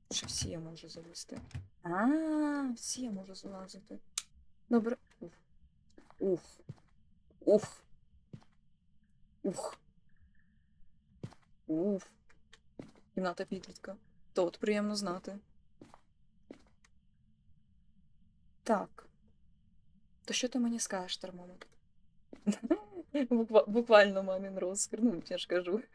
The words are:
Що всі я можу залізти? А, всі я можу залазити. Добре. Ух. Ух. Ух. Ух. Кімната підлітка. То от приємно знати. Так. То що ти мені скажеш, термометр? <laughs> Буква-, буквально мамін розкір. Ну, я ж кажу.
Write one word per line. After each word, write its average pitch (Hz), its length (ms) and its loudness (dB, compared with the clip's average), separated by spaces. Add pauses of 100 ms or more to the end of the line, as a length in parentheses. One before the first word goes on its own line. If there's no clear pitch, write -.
(120)
Що - 160 -4
всі - 220 -4
я 165 100 -6
можу 165 300 -14
залізти? 170 500 -14 (440)
А, 285 920 2
всі - 260 -6
я 240 100 -4
можу 190 240 -8
залазити. 190 640 -14 (680)
Добре. 233 280 2 (1200)
Ух. 185 220 0 (960)
Ух. - 440 4 (1600)
Ух. - 340 -4 (1900)
Ух. 185 400 -2 (1080)
Кімната 185 320 -2
підлітка. 190 500 -10 (380)
То 185 120 4
от 175 120 -2
приємно 208 380 0
знати. 196 440 -6 (3250)
Так. - 440 -2 (1160)
То - 80 -6
що 247 160 0
ти 254 100 0
мені 233 200 0
скажеш, 185 380 -4
термометр? 180 500 -14 (800)
<laughs> 349 840 -2
Буква-, 226 380 6
буквально 208 560 8
мамін 190 360 -4
розкір. 190 440 -4
Ну, 185 220 2
я 180 120 -4
ж - 100 -8
кажу. 180 340 0 (140)